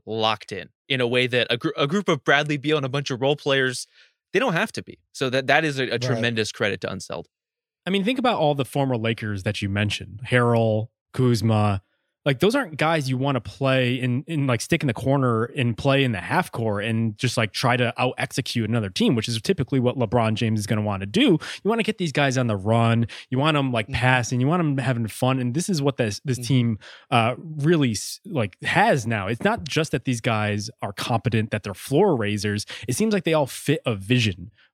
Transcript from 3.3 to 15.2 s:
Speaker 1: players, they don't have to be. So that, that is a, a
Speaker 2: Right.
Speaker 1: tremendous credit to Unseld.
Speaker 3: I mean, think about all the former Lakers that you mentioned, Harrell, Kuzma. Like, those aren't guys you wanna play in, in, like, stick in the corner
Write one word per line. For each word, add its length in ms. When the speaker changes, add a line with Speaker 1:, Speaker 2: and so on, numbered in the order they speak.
Speaker 1:
players, 520
they 60
don't 140
have 200
to 100
be. 160
So 160
that, 180
that 160
is 160
a, 80
a 40
Speaker 2:
Right. 100
Speaker 1:
tremendous 500
credit 300
to 60
Unseld. 380
Speaker 3:
I 40
mean, 140
think 160
about 200
all 140
the 120
former 320
Lakers 460
that 180
you 80
mentioned, 600
Harrell, 600
Kuzma. 680
Like, 160
those 140
aren't 200
guys 340
you 80
wanna 220
play 560
in, 320
in, 200
like, 120
stick 240
in 40
the 60
corner 520